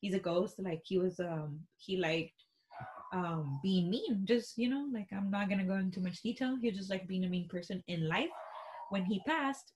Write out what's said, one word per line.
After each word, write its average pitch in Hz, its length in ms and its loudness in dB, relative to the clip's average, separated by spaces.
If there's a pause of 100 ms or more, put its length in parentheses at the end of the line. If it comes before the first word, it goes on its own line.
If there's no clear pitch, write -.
He's 202 120 -2
a 196 60 2
ghost." 180 400 2
Like, 170 240 -2
he 190 160 2
was, 180 220 2
um, 156 440 -4 (120)
he - 200 -4
liked, 165 460 0 (720)
um, 160 500 0
being 185 260 4
mean. 220 360 2
Just, 226 320 2
you 240 120 2
know, 277 220 0
like, 214 200 -4
I'm 196 200 0
not 202 180 0
gonna 196 160 2
go 185 120 2
into 185 240 2
much 180 200 -2
detail. 254 360 0
He 240 100 0
was 196 100 0
just, 196 120 -6
like, 190 180 -2
being 185 160 0
a 180 60 2
mean 175 180 0
person 180 400 -6
in 165 200 0
life. 214 220 2 (600)
When 196 160 0
he 196 200 2
passed, 277 500 0